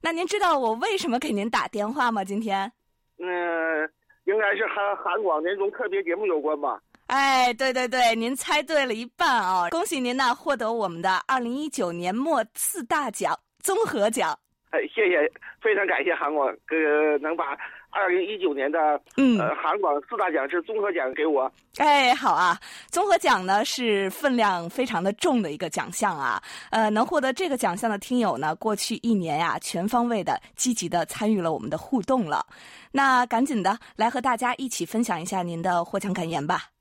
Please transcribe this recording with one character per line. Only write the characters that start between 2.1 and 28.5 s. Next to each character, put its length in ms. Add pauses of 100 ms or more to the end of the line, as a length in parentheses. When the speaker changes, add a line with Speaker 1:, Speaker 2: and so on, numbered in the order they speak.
Speaker 1:
吗？ 140
今 160
天？ 300 (480)
Speaker 2:
嗯， 680 (360)
应 120
该 200
是 100
和 300
韩 260
广 220
年 120
终 140
特 180
别 140
节 140
目 100
有 140
关 200
吧。 220 (240)
Speaker 1:
哎， 480
对 180
对 140
对， 300
您 180
猜 300
对 200
了 100
一 120 (100)
半 140
啊！ 400
恭 160
喜 140
您 160
呢， 180
获 220
得 160
我 160
们 120
的 280
二 100
零 160
一 140
九 240
年 200
末 320 (100)
四 280
大 300
奖 260 (240)
综 140 (100)
合 240
奖。 260 (340)
Speaker 2:
哎， 100 (120)
谢 160
谢， 220 (300)
非 160
常 100
感 160
谢 100
韩 220
广， 140
呃， 680
能 180
把 200 (340)
二 180
零 180
一 100
九 160
年 200
的， 280 (160)
Speaker 1:
嗯。 220
Speaker 2:
呃， 160
韩 260
广 200
四 160
大 160
奖 180
是 120
综 180
合 100
奖 240
给 100
我。 240 (280)
Speaker 1:
哎， 360
好 200
啊， 260 (320)
综 160
合 120
奖 280
呢 180
是 460
分 260
量 320
非 160
常 160
的 120
重 280
的 120
一 40
个 140
奖 220
项 260
啊， 240 (280)
呃， 200
能 160
获 140
得 120
这 160
个 80
奖 200
项 120
的 100
听 200
友 180
呢， 200